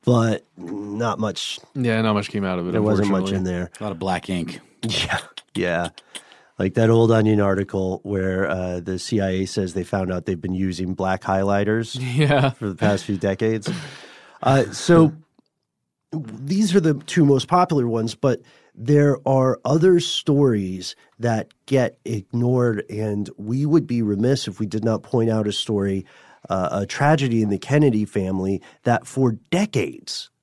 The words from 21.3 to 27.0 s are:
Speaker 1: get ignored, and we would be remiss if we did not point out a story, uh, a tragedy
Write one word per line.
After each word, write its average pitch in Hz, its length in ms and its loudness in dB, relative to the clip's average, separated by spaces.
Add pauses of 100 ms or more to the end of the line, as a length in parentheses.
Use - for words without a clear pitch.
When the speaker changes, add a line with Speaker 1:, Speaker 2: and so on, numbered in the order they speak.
Speaker 1:
get 131 400 0
ignored, 120 840 0
and 104 480 -4
we 120 280 -4
would 151 220 2
be 120 140 -2
remiss 110 460 0
if 95 120 -12
we 110 80 -4
did 107 180 -6
not 110 180 0
point 113 260 0
out 110 180 0
a 104 40 -4
story, 98 540 -4 (440)
uh, 92 220 0
a 101 140 -2
tragedy 139 560 0